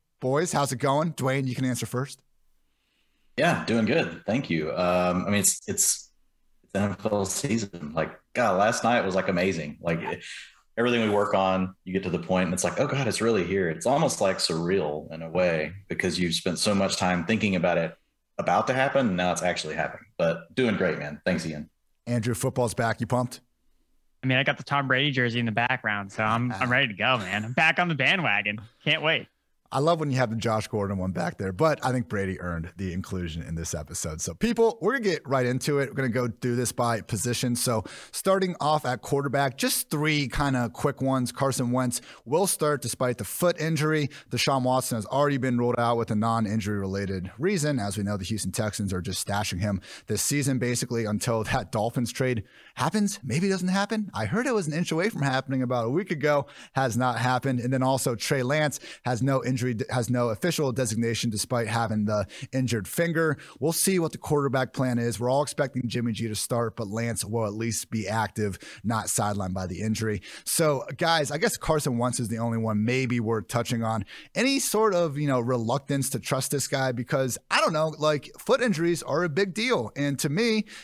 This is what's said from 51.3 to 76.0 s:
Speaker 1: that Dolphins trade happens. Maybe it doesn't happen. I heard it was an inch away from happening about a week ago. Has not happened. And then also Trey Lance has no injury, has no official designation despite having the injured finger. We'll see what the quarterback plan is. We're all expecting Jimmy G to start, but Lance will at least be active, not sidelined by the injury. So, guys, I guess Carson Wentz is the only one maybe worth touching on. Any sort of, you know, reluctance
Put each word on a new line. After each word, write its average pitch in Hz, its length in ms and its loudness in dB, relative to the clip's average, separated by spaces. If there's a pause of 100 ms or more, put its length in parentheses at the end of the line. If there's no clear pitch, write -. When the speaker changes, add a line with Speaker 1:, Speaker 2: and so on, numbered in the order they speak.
Speaker 1:
that 107 260 -2
Dolphins 117 420 -2
trade 127 300 0 (320)
happens. 202 480 0
Maybe 143 240 0
it 196 40 2
doesn't 185 180 0
happen. 202 460 0
I 110 100 -2
heard 202 240 0
it 262 40 2
was 208 140 0
an 151 60 -2
inch 170 180 -2
away 170 200 2
from 147 120 -4
happening 135 400 0
about 123 240 0
a 117 40 0
week 180 200 0
ago. 147 360 2 (260)
Has 131 240 2
not 123 220 2
happened. 123 420 2
And 123 120 -2
then 131 120 2
also 131 320 2
Trey 135 260 0
Lance 147 380 0 (240)
has 120 180 0
no 135 220 2
injury, 123 320 0 (140)
has 120 180 0
no 123 220 2
official 139 420 0
designation 117 560 0
despite 117 380 -2
having 110 400 0
the 104 200 0 (260)
injured 117 360 0
finger. 165 480 0 (220)
We'll 160 160 0
see 190 240 2
what 160 140 0
the - 60 -8
quarterback 135 540 0
plan 127 260 0
is. 117 220 -2
We're 120 80 0
all 135 140 4
expecting 135 440 -2
Jimmy 120 260 -2
G 113 160 -4
to 110 60 -4
start, 117 420 -2
but 113 120 -6
Lance 113 340 -2
will 110 220 -2
at 104 80 -2
least 113 380 -4
be 107 180 -2
active, 107 500 -2 (240)
not 107 240 -2
sidelined 101 460 -2
by 92 140 -4
the 92 160 -6
injury. 107 400 -2 (220)
So, 147 420 0 (100)
guys, 165 340 2
I 147 60 -4
guess 202 220 0
Carson 147 400 0
Wentz 120 200 0
is 120 100 -2
the 113 100 -4
only 117 180 -2
one 110 300 0
maybe 123 340 2
worth 110 280 0
touching 117 340 -2
on. 110 240 -2 (280)
Any 269 240 2
sort 220 360 2
of, 165 240 0
you 151 100 0
know, 131 120 2
reluctance 127 720 0